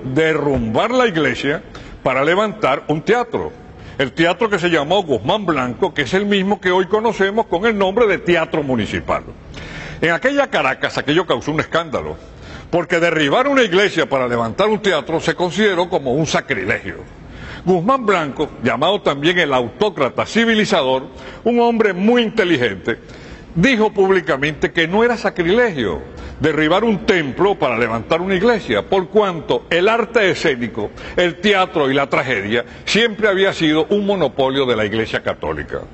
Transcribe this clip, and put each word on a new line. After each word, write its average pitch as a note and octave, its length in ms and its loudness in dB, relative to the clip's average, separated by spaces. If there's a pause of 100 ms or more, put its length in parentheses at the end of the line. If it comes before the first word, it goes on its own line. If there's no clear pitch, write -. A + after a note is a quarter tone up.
derrumbar C#3+ 840 0
la B3+ 160 2
iglesia D3 560 0 (400)
para C3+ 220 2
levantar D#3+ 640 0
un D3+ 160 -2
teatro. C3+ 480 0 (480)
El C3+ 140 -2
teatro F3 360 2
que G3+ 80 0
se F3 140 0
llamó E3 320 2
Guzmán D3+ 420 0
Blanco, D3 480 -2
que D3 80 -4
es B2 140 -2
el G3+ 100 2
mismo G3+ 340 0
que F#3 120 0
hoy F#3 160 2
conocemos G#3+ 580 0
con F3+ 220 -2
el A3 100 0
nombre G3 300 2
de F#3 100 2
Teatro D#3+ 460 0
Municipal. G2 600 -2 (800)
En D#3+ 80 2
aquella C4+ 400 0
Caracas, C3+ 480 -2
aquello D3+ 300 0
causó C3+ 240 -2
un D#3 80 -2
escándalo, A2 580 -2 (540)
porque E3+ 280 0
derribar E3 480 2
una C#4 140 2
iglesia F3+ 480 2
para C3 180 0
levantar A#2+ 420 0
un G#3+ 120 0
teatro D#3+ 380 0
se D3+ 160 -2
consideró F3+ 520 0
como D3+ 260 -2
un D#3 120 2
sacrilegio. G#2+ 720 -4 (680)
Guzmán F#3+ 400 2
Blanco, D#3 440 0 (140)
llamado C#3 380 2
también D#3 360 0
el D3+ 160 2
autócrata B2+ 720 0
civilizador, G3+ 800 2 (400)
un A#3+ 160 2
hombre A#3 320 2
muy A3 320 4
inteligente, B2 760 0 (540)
dijo G#3+ 380 2
públicamente E3 800 2
que E3 160 0
no G3+ 160 2
era A#3+ 140 2
sacrilegio F3 840 0 (380)
derribar D#3 460 2
un G#3+ 200 0
templo F3 540 2
para B2+ 180 0
levantar A#2 440 0
una F#3+ 140 0
iglesia, E3+ 480 2
por F#3+ 260 0
cuanto G3 600 0
el F3 200 2
arte A3 420 2
escénico, A#2+ 600 -2 (260)
el F3 240 0
teatro F#3 500 2
y - 20 0
la C#3 140 2
tragedia A#2 560 -2 (220)
siempre G#3+ 420 0
había G3 240 2
sido D#3 380 2
un G3+ 160 0
monopolio C#3 600 0
de A#2+ 120 2
la G#2+ 80 0
Iglesia A2 360 -2
Católica. D#2 600 -6 (120)